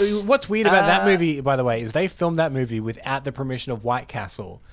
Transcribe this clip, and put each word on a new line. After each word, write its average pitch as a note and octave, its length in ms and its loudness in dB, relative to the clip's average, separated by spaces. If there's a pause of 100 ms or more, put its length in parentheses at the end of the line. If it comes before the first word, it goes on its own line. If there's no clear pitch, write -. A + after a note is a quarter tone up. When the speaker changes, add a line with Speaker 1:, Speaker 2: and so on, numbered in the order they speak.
Speaker 1:
uh, G#3 240 0
what's C4+ 240 0
weird G#3+ 160 2
about F#3+ 220 6
that F#3+ 160 4
Speaker 2:
Uh, - 20 4
Speaker 1:
movie, E3+ 340 2
by C3+ 160 2
the C3 80 2
way, A#2 180 0
is A2+ 120 -6
they F3 140 2
filmed E3+ 320 -2
that D#3+ 120 2
movie B2 280 -2
without C3 460 -6
the C#3 60 -6
permission C3 400 -6
of A2 140 -6
White B2 220 -2
Castle, G2 520 -10 (140)